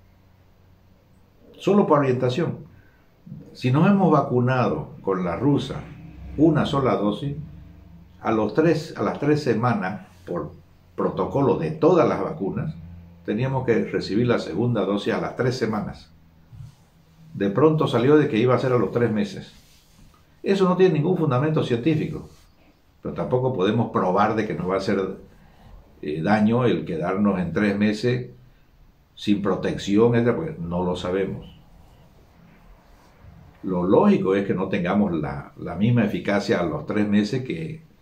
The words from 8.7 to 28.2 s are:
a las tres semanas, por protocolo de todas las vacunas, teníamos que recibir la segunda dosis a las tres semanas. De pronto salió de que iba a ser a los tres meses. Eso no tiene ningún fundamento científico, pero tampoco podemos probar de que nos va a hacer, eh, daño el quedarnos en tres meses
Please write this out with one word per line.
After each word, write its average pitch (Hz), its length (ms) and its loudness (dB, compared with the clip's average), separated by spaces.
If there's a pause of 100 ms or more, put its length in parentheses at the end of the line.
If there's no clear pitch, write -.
a 117 40 -2
las 98 180 -2
tres 143 220 2
semanas, 107 640 -2 (200)
por 82 240 -6 (460)
protocolo 101 600 0
de 80 140 -4
todas 151 380 4
las 92 120 -2
vacunas, 85 540 -6 (500)
teníamos 123 400 -2
que 110 200 2
recibir 98 420 -2
la 113 120 2
segunda 104 460 -2
dosis 101 300 -2
a 90 60 -2
las - 160 -6
tres 123 200 0
semanas. 107 540 -6 (1200)
De 101 160 -2
pronto 151 380 2
salió 127 320 4
de 151 100 4
que 113 100 0
iba 123 160 4
a 117 40 2
ser 131 140 0
a 123 60 2
los 98 120 0
tres 117 220 0
meses. - 420 -6 (880)
Eso 190 260 2
no 180 80 2
tiene 175 180 6
ningún 160 220 0
fundamento 147 460 2
científico, 123 680 -2 (720)
pero - 140 -8
tampoco 127 400 -2
podemos 104 360 0
probar 101 460 0
de 107 100 -2
que 90 60 -4
nos 87 160 -6
va 92 60 0
a 98 40 0
hacer, 95 380 -2 (840)
eh, 76 180 -6
daño 107 460 2
el 85 180 0
quedarnos 90 560 0
en 80 140 -4
tres 101 240 0
meses 120 520 0 (840)